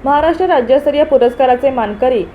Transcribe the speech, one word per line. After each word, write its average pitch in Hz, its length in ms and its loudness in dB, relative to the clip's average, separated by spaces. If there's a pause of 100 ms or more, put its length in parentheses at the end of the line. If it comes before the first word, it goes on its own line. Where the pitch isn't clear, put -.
महाराष्ट्र 311 400 0
राज्यस्तरीय 285 580 0
पुरस्काराचे 254 640 2
मानकरी 226 640 -2